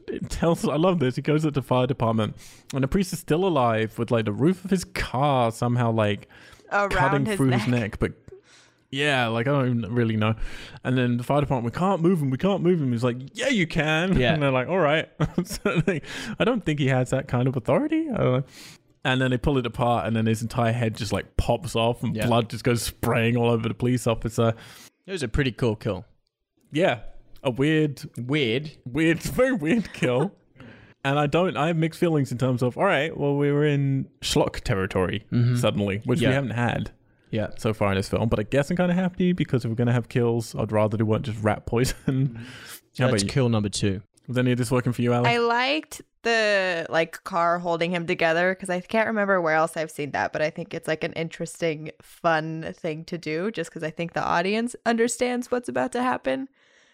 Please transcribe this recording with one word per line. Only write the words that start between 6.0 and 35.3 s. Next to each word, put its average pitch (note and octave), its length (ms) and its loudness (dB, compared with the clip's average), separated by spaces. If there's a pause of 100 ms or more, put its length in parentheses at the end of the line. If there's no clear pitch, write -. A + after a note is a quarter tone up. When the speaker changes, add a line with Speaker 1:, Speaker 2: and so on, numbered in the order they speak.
Speaker 2:
Around G3+ 200 0
Speaker 1:
cutting C#3+ 340 2
Speaker 2:
his G#3 120 -2
Speaker 1:
through C3+ 140 4
his A#2+ 160 0
Speaker 2:
neck. A#2+ 260 0
Speaker 1:
neck. - 60 -14
But G#2+ 120 -2 (800)
yeah, C3+ 360 0
like, A#2 200 0
I C#3+ 40 2
don't B2+ 280 2
even A2 160 -4
really A2+ 200 2
know. G#2+ 200 2 (480)
And C3 140 0
then B2 200 2
the A#2+ 60 -4
fire C#3+ 180 2
department, B2 320 -2
"We - 60 -10
can't F3+ 220 0
move E3+ 200 4
him, C3+ 80 0
we C3 80 -2
can't F#3 240 0
move F3 200 4
him." C3 100 0
He's A#2 120 0
like, B2 140 0 (160)
"Yeah, B3 160 -4
you G3 180 2
can." D#3 520 0
Speaker 3:
Yeah. B2 140 4
Speaker 1:
And D3 100 0
they're C#3 80 4
like, B2+ 160 0
"All F3 120 0
right." D3+ 300 2 (180)
<laughs> - 180 -4
So - 360 0
they, E3+ 200 -2 (380)
I E3 60 0
don't A3+ 180 2
think D3+ 160 -2
he C#3 80 2
has B2+ 220 2
that C3 180 -2
kind C#3 200 0
of B2+ 100 0
authority. D4+ 560 0
I - 40 -2
don't C3 160 2
know. C3+ 100 0 (640)
And C3 160 0
then B2+ 100 2
they B2+ 60 2
pull C#3 200 0
it A#2+ 80 0
apart, A#2 420 0
and A2+ 80 0
then A2 120 2
his A2+ 160 2
entire A#2 280 0
head A2+ 260 0
just, G#2 140 -6
like, - 240 -4
pops - 400 0
off, A#2 280 0
and A2 120 -2
Speaker 3:
Yeah. G#2+ 120 0
Speaker 1:
blood A#2 220 2
just A2+ 140 -10
goes A#2+ 200 2
spraying A#2 540 0
all A#2 120 2
over A2+ 180 0
the G#2+ 60 -2
police B2 320 0
officer. A2+ 480 2 (540)
Speaker 3:
It - 40 -12
was C#4+ 120 -6
a A#2+ 40 -4
pretty C3 260 0
cool A2 220 0
kill. F#2+ 300 -6 (680)
Speaker 1:
Yeah. C#3+ 280 2 (440)
A C3 80 0
weird, D3 500 0 (160)
Speaker 3:
Weird. C3 540 -2 (120)
Speaker 1:
weird, D#3+ 360 0
<laughs> - 0 -
very C4 340 0
weird F3+ 400 0
kill. C3+ 400 0 (720)
And C#3 140 0
I D3 80 2
don't, D#3 280 2
I C#3+ 120 0
have E3+ 100 0
mixed D#3+ 220 0
feelings D#3 320 2
in B2 60 -4
terms B2+ 240 0
of, B2 160 0
"All D3 60 0
right, D#3+ 320 2
well, C#3+ 220 0
we C#3+ 140 2
were D3 140 2
in C#3 440 0 (120)
schlock - 400 0
territory F#2+ 720 0